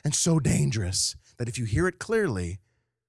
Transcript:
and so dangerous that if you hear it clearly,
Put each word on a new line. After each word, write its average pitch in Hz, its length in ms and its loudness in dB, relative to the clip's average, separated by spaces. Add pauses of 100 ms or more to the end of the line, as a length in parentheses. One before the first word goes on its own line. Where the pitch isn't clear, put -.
and 151 120 0
so 165 240 4
dangerous 113 760 0 (220)
that 120 120 -4
if 120 100 -8
you 117 60 -2
hear 117 220 2
it 175 120 -4
clearly, 104 600 -2 (500)